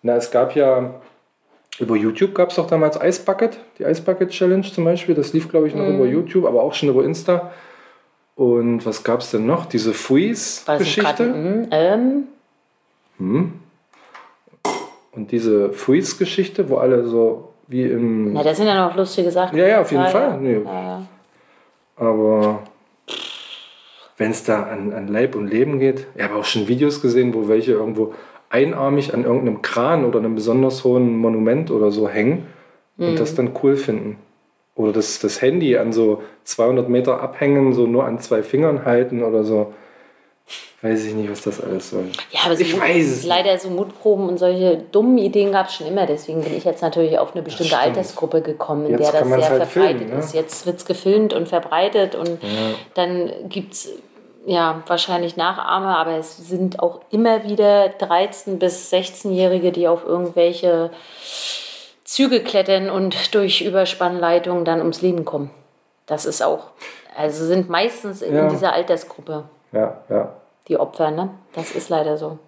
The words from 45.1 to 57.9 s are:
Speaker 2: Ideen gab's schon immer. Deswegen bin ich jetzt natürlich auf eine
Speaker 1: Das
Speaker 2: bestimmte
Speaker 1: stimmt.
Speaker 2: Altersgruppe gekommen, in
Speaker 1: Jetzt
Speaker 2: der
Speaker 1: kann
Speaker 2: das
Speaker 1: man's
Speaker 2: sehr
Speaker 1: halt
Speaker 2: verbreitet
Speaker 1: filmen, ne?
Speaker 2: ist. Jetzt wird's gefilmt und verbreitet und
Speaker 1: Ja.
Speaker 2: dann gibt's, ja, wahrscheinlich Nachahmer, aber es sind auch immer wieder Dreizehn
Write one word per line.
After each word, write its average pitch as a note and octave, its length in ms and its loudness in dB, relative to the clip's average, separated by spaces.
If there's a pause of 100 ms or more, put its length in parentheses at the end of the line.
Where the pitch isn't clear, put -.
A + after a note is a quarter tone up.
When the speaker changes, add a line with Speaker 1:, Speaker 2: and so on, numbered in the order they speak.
Speaker 2:
Ideen G3+ 320 2
gab's F#3+ 240 0
schon D#3+ 120 -10
immer. F#3 200 0
Deswegen D#3 340 -4
bin D#3+ 160 -4
ich D#3+ 80 -8
jetzt E3+ 160 0
natürlich D#3+ 380 2
auf - 140 -2
eine E3 100 -6
Speaker 1:
Das D3+ 100 -10
Speaker 2:
bestimmte E3 220 0
Speaker 1:
stimmt. C#3 220 2
Speaker 2:
Altersgruppe E3 440 -2
gekommen, D3+ 460 -4
in D3 60 0
Speaker 1:
Jetzt D3 200 2
Speaker 2:
der D3+ 80 4
Speaker 1:
kann - 0 -
Speaker 2:
das B2+ 80 0
Speaker 1:
man's B2+ 180 4
Speaker 2:
sehr C3+ 120 2
Speaker 1:
halt A#2+ 100 0
Speaker 2:
verbreitet F3 300 2
Speaker 1:
filmen, A2+ 140 -8
ne? C#3 60 -2
Speaker 2:
ist. D#3 140 -6
Jetzt D#3+ 320 -4
wird's F3 200 -4
gefilmt G3+ 480 2
und E3+ 140 -2
verbreitet F#3+ 680 0
und E3+ 260 -6
Speaker 1:
Ja. A2 300 -4 (240)
Speaker 2:
dann F3+ 360 -2 (160)
gibt's, - 420 -8 (580)
ja, D#3+ 400 0
wahrscheinlich F3 500 -2
Nachahmer, F#3+ 600 0
aber E3 180 -2
es D#3+ 200 -8
sind F3+ 420 -4
auch E3+ 220 -2 (100)
immer A3 320 2
wieder G3+ 460 4
Dreizehn F#3+ 680 -2